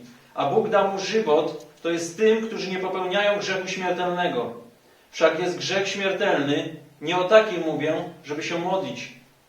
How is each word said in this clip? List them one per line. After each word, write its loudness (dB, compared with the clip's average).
a -2
Bóg 2
da 4
mu -4
żywot, 0
to -2
jest -4
tym, 4
którzy -6
nie -4
popełniają 0
grzechu -4
śmiertelnego. -2
Wszak 4
jest -2
grzech -2
śmiertelny, 0
nie -2
o 2
takim 6
mówię, -2
żeby -6
się -4
modlić. -4